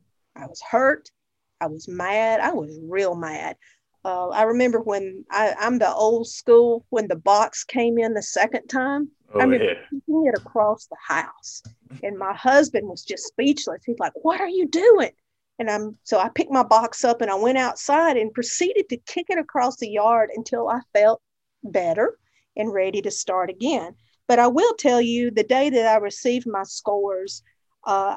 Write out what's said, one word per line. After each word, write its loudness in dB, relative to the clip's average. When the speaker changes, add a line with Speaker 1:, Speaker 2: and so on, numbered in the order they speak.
Speaker 1:
I -18
was -20
hurt, 0
I -4
was -10
mad, 0
I 0
was -8
real -2
mad. -8
Uh, -4
I 2
remember 2
when -6
I, 2
I'm 0
the 2
old 2
school, 4
when -2
the -2
box 2
came 0
in 0
the -4
second -4
time, -2
Speaker 2:
Oh, 2
Speaker 1:
I 4
remember 2
Speaker 2:
yeah. 0
Speaker 1:
kicking -2
it -2
across -2
the -18
house. -8
And -8
my -6
husband 2
was -14
just -10
speechless. -2
He's -6
like, -4
"What 0
are -4
you 0
doing?" 6
And -4
I'm, -6
so 0
I 0
picked -4
my 4
box 2
up 2
and -2
I 0
went 0
outside 0
and -2
proceeded -2
to -6
kick -8
it -2
across -2
the -8
yard 2
until -4
I -4
felt 4
better -2
and -4
ready -2
to -4
start -4
again. -4
But 4
I 6
will 4
tell 2
you, 0
the 0
day 2
that 2
I 4
received -2
my -4
scores, -6
uh, -2